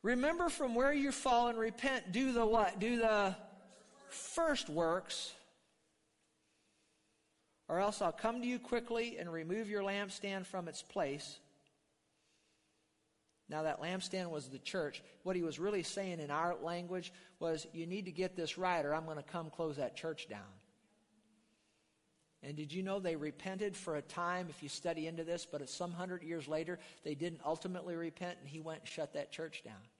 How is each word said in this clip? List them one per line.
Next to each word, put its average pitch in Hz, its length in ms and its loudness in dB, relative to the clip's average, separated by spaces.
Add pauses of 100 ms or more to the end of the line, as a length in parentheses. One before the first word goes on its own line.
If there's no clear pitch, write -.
"Remember 294 460 4
from 254 260 0
where 269 180 6
you've 277 220 2
fallen, 240 420 6
repent, 226 540 0
do 254 200 4
the 233 140 6
what? 214 340 6
Do 233 180 2
the 208 380 6 (720)
first - 600 2
works, 170 640 2 (2250)
or 165 120 2
else 202 220 2
I'll 180 100 4
come 233 300 0
to 240 60 0
you 247 120 2
quickly 233 580 -2
and 175 140 -4
remove 175 380 -2
your 208 140 0
lampstand 196 600 -2
from 180 220 -4
its 156 160 -8
place." 147 560 -2 (2000)
Now 156 140 -2
that 156 180 0
lampstand 180 480 -2
was 143 180 -4
the 131 120 -10
church. 151 440 -2 (200)
What 185 120 0
he 175 80 2
was 151 160 -2
really 196 240 0
saying 185 360 -4
in 147 100 -6
our 165 320 2
language 175 500 -4 (280)
was, 160 340 0
"You 165 140 -4
need 185 180 -2
to 185 60 -6
get 180 240 0
this 170 240 -2
right 175 260 4
or 147 80 2
I'm 156 120 0
gonna 151 180 -6
come 165 260 -4
close 156 280 -2
that 131 180 0
church - 340 -4
down." 101 240 -12 (1900)
And 147 140 -8
did 151 160 -6
you 185 80 -2
know 190 180 0
they 180 160 0
repented 190 640 -2
for 156 200 -2
a - 40 -2
time, 180 480 0
if 147 140 -12
you 143 60 -8
study 160 360 -2
into 165 180 -4
this, 170 220 -2
but 143 240 -6
some 175 220 -4
hundred 180 320 -4
years 160 240 -4
later, 160 320 -2 (240)
they 151 100 -4
didn't 160 320 -4
ultimately 175 500 -2
repent 170 440 -6
and 139 100 -12
he 160 120 -10
went 156 180 -6
and - 100 -14
shut 151 240 -4
that 143 180 -4
church 160 320 -8
down. 113 120 -14 (240)